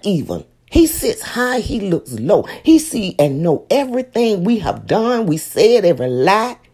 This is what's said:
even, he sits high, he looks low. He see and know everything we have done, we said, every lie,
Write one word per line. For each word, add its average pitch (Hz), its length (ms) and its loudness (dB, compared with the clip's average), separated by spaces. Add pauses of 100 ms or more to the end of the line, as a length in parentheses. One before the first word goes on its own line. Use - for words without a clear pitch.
even, 175 440 -4 (200)
he 320 220 4
sits - 340 -4
high, 247 380 -4
he 226 200 -6
looks 170 340 -4
low. 135 340 0 (160)
He 320 160 6
see 202 400 -6
and 147 240 2
know 165 260 0
everything 240 760 0
we 226 160 0
have - 280 -6
done, 226 400 0
we 156 100 0
said, 208 480 2
every 127 240 2
lie, 190 480 0 (160)